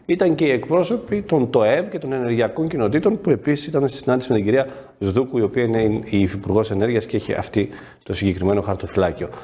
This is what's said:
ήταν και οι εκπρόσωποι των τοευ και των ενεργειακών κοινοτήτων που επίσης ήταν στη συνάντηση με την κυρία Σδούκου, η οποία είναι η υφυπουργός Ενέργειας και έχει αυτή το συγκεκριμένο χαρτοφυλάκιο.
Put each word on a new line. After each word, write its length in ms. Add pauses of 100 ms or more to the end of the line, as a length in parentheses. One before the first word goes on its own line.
ήταν 280
και 100
οι 60
εκπρόσωποι 720
των 280
τοευ 380
και 100
των 140
ενεργειακών 560
κοινοτήτων 520
που 100
επίσης 360
ήταν 220
στη 80
συνάντηση 340
με 60
την 80
κυρία 220 (320)
Σδούκου, 400
η 40
οποία 200
είναι 200 (220)
η 160
υφυπουργός 500
Ενέργειας 360
και 100
έχει 180
αυτή 340 (340)
το 100
συγκεκριμένο 480
χαρτοφυλάκιο. 680 (160)